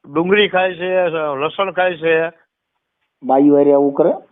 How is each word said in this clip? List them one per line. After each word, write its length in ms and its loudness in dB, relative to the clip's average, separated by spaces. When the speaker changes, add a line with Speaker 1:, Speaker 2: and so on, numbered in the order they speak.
Speaker 1:
ડુંગળી 360 0
ખાય 260 -2
છે, 300 -2
લસણ 340 -4
ખાય 260 -2
છે. 320 -2
Speaker 2:
બાયું 340 4
હારે 160 4
આવું 200 2
કરે? 200 0